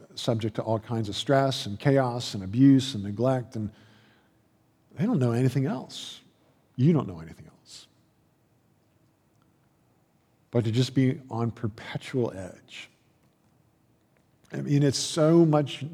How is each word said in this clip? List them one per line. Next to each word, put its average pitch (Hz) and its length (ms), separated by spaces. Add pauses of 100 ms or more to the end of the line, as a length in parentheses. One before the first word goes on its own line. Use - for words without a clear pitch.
(160)
subject 113 400
to - 60
all 110 160
kinds 113 300
of 101 80
stress 135 520
and 101 120
chaos 127 540
and 101 100
abuse 131 520
and 101 100
neglect, 117 500
and 107 160 (1300)
they 147 80
don't 226 140
know 120 120
anything 131 340
else. - 540 (560)
You 139 160
don't 151 160
know 85 140
anything 80 240
else. - 420 (2750)
But 117 140
to 110 60
just 127 220
be 131 360
on 117 200
perpetual - 840
edge. - 540 (1600)
I 143 60
mean, 139 260
it's 139 160
so 165 460
much 147 480